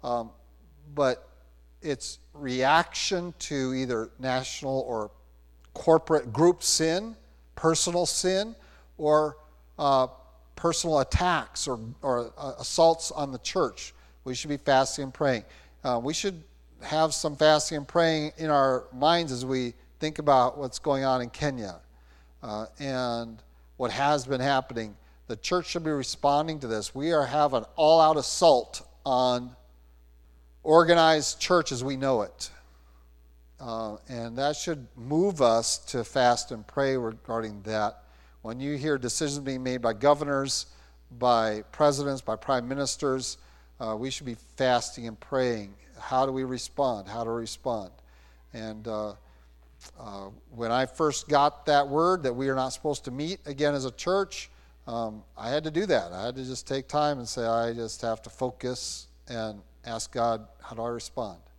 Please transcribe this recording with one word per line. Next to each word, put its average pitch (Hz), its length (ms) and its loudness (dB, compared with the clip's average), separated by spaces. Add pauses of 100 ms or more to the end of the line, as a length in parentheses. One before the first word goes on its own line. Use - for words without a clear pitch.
Um, 120 280 -4 (640)
but 139 360 0 (540)
it's - 360 -8 (160)
reaction 147 1040 0
to 135 360 -4
either 123 440 -4
national 131 720 -4
or 110 240 -6 (600)
corporate 156 600 4
group 170 320 4
sin, 180 500 0 (400)
personal 170 500 0
sin, 190 520 -2 (420)
or, 151 380 4 (420)
uh, 139 300 4 (480)
personal 165 420 0
attacks 160 720 0
or, 123 100 -4 (240)
or, 120 340 -2
uh, 143 220 -10
assaults 165 540 2
on 143 180 -4
the 127 80 -10
church. - 560 -4 (300)
We 127 100 -6
should 147 160 -8
be 147 60 -2
fasting 135 480 2
and 131 100 -12
praying. 131 300 0 (400)
Uh, 123 180 0
we 139 100 -4
should 175 300 -6 (400)
have 156 320 0
some 147 220 -4
fasting 151 420 4
and 139 80 -8
praying 160 500 2
in 156 140 -4
our 135 420 4
minds 156 380 2
as 123 140 -6
we 127 300 -2 (260)
think 156 180 -4
about 135 400 4
what's 135 220 -8
going 135 240 0
on 127 180 2
in 120 80 -8
Kenya, 117 480 -6 (640)
uh, 110 240 -8 (140)
and 120 600 -4 (360)
what 120 160 -2
has 139 340 2
been 131 140 -2
happening. 127 560 -2 (320)
The 117 80 -6
church 180 320 -2
should 170 160 -6
be 156 60 -2
responding 147 680 0
to 135 60 -10
this. 110 280 -4
We 147 180 -2
are 147 120 4
having 135 360 2
an 110 40 -10 (120)
all-out 156 420 8
assault 139 680 4 (200)
on 127 500 0 (1040)
organized 160 800 6
church 175 320 2
as 120 100 -4
we 135 140 -4
know 131 260 0
it. - 280 -10 (1080)
Uh, 113 380 -8 (120)
and 117 280 -8
that 143 200 0
should 147 380 -6
move 151 460 0
us 117 380 4
to 120 260 -6
fast 123 460 2
and 110 160 -12
pray 135 320 -2
regarding 113 640 -6
that. 107 400 -4 (400)
When 117 180 -10
you 143 160 -4
hear 143 220 -2
decisions 139 400 -4
being 131 240 -6
made 127 180 -4
by 117 140 0
governors, 139 720 2 (520)
by 113 440 2 (100)
presidents, 143 480 2
by 110 160 -4
prime 123 320 -2
ministers, 131 680 -4 (420)
uh, 110 160 -6
we 127 140 -6
should 131 160 -10
be 120 100 -10 (200)
fasting 123 500 0
and 110 120 -12
praying. 117 540 -2 (260)
How 131 280 0
do 135 60 -4
we 131 120 -4
respond? 123 640 -4
How 113 160 -6
do 113 60 -4
we 117 100 -4
respond? 110 500 -6 (600)
And, 110 340 -12
uh, 107 280 -6 (840)
uh, 98 280 -14 (240)
when 117 200 -6
I 127 140 2
first 147 440 -2
got 143 380 2
that 143 220 4
word 165 360 2
that 127 100 0
we 135 140 -4
are 135 60 0
not 131 160 -2
supposed 147 340 -6
to 135 60 -10
meet 151 360 -8
again 147 280 0
as 135 100 -4
a 131 80 -4
church, - 580 -4 (360)
um, 113 360 -8 (140)
I - 120 -8
had 147 140 -2
to 156 80 -6
do 175 160 -2
that. 104 260 2
I 92 120 -8
had 123 100 -6
to 131 100 -10
just 127 220 -10
take 135 220 -6
time 147 300 0
and 117 100 -12
say, 120 160 -6
"I 117 280 0
just 117 300 -8
have 113 200 -4
to - 80 -18
focus - 760 -8 (220)
and 110 340 -8 (220)
ask 113 260 -8
God, 117 360 -2 (140)
how - 140 -16
do 113 80 -8
I 117 60 -4
respond?" 113 500 -8 (200)